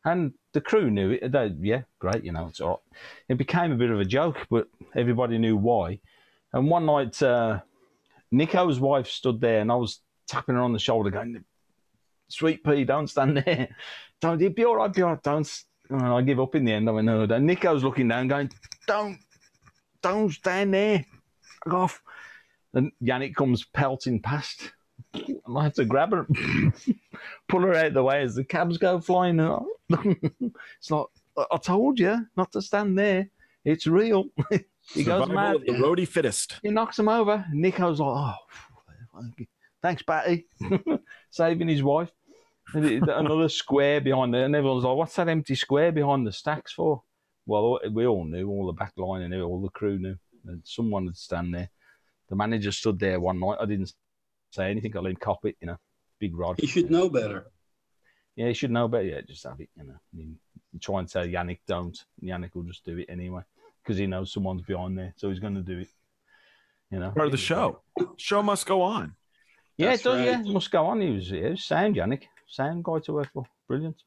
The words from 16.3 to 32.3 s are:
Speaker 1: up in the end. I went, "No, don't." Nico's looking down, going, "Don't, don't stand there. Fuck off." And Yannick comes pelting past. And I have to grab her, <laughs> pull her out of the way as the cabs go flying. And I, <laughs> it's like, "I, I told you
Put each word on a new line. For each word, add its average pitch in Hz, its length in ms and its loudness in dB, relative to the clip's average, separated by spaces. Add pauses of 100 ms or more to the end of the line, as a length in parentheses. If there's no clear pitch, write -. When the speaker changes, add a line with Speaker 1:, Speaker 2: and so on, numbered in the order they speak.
Speaker 1:
up 131 160 0
in 139 100 4
the 110 80 4
end. 107 160 2
I - 40 2
went, 110 120 2
"No, 110 220 4
don't." 120 180 4
Nico's 165 380 4
looking 131 240 2
down, 123 220 2
going, 139 200 0 (380)
"Don't, 208 320 -2 (840)
don't 196 300 0
stand 190 420 0
there. 196 320 2 (600)
Fuck 165 80 -2
off." 180 280 0 (720)
And 127 180 2 (120)
Yannick 127 320 -2
comes 127 300 2
pelting 131 560 -2
past. - 500 -6 (420)
And - 440 -8
I 156 60 0
have 147 120 2
to 131 100 2
grab 139 260 2
her, 180 200 -2
<laughs> - 1160 -2
pull 185 140 2
her 185 120 4
out 160 140 4
of 147 60 0
the 131 100 4
way 139 180 4
as 120 140 -2
the 131 80 -2
cabs 170 340 0
go 185 220 2
flying. 180 400 2
And 160 100 4
I, - 100 0 (300)
<laughs> - 260 4 (640)
it's - 120 -8
like, 151 140 0 (320)
"I, 139 160 0
I 170 40 0
told 185 420 2
you 220 260 2 (100)